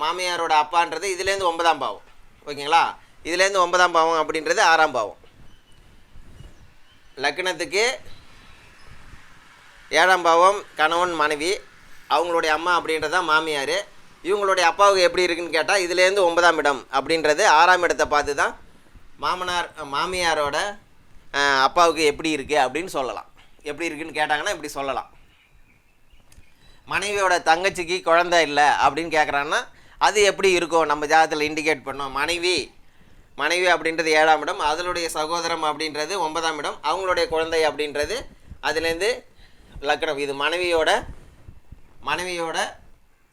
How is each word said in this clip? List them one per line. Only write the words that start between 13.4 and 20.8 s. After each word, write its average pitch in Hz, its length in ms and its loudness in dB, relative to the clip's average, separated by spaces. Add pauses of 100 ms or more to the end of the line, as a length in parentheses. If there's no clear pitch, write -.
இவங்களுடைய 190 360 0
அப்பாவுக்கு 190 420 4
எப்படி 175 220 2
இருக்குன்னு 170 280 -4
கேட்டா 160 240 0
இதுலேருந்து 185 440 2
ஒன்பதாம் 170 380 4
இடம் 143 340 0
அப்படின்றது 151 520 0
ஆறாம் 175 380 6
இடத்தை 156 240 0
பார்த்து 147 300 0
தான் 190 220 -2 (600)
மாமனார், 175 540 -4 (220)
மாமியாரோட, 165 840 -2 (560)